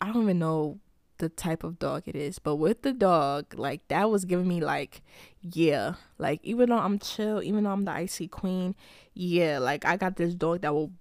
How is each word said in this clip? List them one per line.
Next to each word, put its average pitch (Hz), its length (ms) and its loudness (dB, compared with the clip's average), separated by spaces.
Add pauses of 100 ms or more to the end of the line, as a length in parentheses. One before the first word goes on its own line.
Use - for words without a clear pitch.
I 202 100 -2
don't 226 120 2
even 185 160 4
know 160 400 0 (400)
the 165 100 0
type 165 340 -4
of 170 140 -8
dog 143 300 -4
it - 80 -10
is, 147 240 -6
but 151 160 0
with 156 260 2
the - 100 0
dog, 147 640 2
like, - 360 -6
that 190 200 2
was 202 160 2
giving 180 220 0
me, 175 140 0
like, 143 420 -4 (380)
yeah, 156 520 2 (240)
like, 143 260 -2
even 240 260 2
though 233 100 4
I'm 202 180 0
chill, 214 460 -4
even 208 220 0
though 202 60 0
I'm 196 140 -2
the 180 60 -4
icy 165 360 -6
queen, 185 460 -4 (400)
yeah, 170 460 0
like, 135 260 -2
I 175 120 2
got 190 180 -2
this 170 180 0
dog 175 280 -2
that 147 120 0
will 156 280 -2